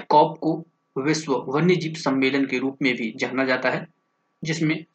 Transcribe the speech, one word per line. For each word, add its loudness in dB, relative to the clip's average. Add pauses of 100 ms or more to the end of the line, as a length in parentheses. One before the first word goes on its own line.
कॉप 4
को -2 (440)
विश्व 0 (140)
वन्यजीव 2
सम्मेलन 0
के -2
रूप -4
में 2
भी -4
जाना -2
जाता 0
है, -4 (560)
जिसमें -2